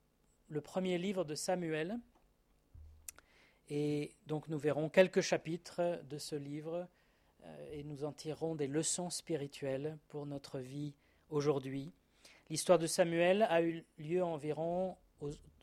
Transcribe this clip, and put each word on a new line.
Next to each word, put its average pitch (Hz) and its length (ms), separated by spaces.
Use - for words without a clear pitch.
le 151 120
premier 185 360
livre 185 260
de 151 120
Samuel. 175 600
Et 147 440
donc, 151 220
nous 156 100
verrons 147 300
quelques 185 320
chapitres 170 840
de 147 140
ce - 180
livre, 156 540
euh, 147 280
et 147 140
nous 147 180
en 147 80
tirerons 156 440
des 147 120
leçons 165 420
spirituelles 143 880
pour 147 160
notre 143 340
vie 139 340
aujourd'hui. 139 640
L'histoire 165 280
de 165 100
Samuel 175 560
a 170 200
eu 165 220
lieu 160 240
environ 165 760
aux, 147 100